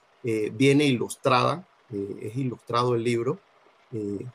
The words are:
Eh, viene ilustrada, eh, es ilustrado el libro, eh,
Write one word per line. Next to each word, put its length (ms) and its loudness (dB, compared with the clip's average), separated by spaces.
Eh, 300 -2
viene 320 6
ilustrada, 840 0
eh, 300 -6
es 160 -8
ilustrado 580 0
el 80 0
libro, 360 0
eh, 440 -6